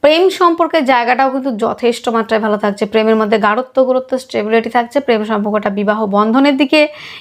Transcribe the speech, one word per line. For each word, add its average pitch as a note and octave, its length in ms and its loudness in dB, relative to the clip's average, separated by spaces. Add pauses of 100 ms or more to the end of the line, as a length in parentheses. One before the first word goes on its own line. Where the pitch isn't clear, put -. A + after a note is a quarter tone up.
প্রেম E4 300 4
সম্পর্কের E4+ 540 0
জায়গাটাও B3+ 460 2
কিন্তু C4 260 -4
যথেষ্ট A#3 520 -2
মাত্রায় A3 340 -2
ভালো G#3 140 0
থাকছে, G3+ 300 -2
প্রেমের A3 300 2
মধ্যে A3 220 2
গাঢ়ত্ব, A3 460 0
গুরুত্ব, B3+ 340 -2
স্টেবিলিটি A3+ 520 -2
থাকছে, A#3+ 300 -2
প্রেম A3+ 240 0
সম্পর্কটা G#3 460 -2
বিবাহ G#3 360 -2
বন্ধনের A3+ 500 2
দিকে D4 320 2 (320)